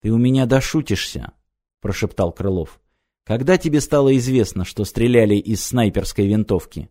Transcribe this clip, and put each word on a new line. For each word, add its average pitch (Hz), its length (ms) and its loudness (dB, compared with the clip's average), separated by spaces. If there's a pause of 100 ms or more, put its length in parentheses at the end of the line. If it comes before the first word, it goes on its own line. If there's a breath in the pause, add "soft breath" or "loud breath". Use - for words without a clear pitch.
«Ты 107 120 -2
у 113 40 2
меня 127 300 2
дошутишься», 127 840 -2 (480)
прошептал 98 520 -4
Крылов. 92 480 -6 (440)
«Когда 139 340 0
тебе 151 220 0
стало 135 360 2
известно, 120 480 0
что - 200 -6
стреляли 113 500 2
из 104 280 -2
снайперской 104 640 -2
винтовки?» 101 640 -2